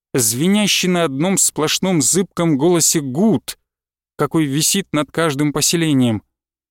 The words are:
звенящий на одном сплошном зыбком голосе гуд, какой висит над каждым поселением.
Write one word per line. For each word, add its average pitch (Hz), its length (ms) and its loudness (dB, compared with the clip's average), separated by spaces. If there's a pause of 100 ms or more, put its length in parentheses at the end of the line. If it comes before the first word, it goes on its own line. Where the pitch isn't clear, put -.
(140)
звенящий 170 720 0
на 175 160 0
одном 160 340 -2
сплошном 156 640 0
зыбком 170 540 0
голосе 165 440 2
гуд, 143 580 -2 (580)
какой 156 280 0
висит 151 480 -2
над 147 180 -2
каждым 151 420 0
поселением. 139 680 0 (480)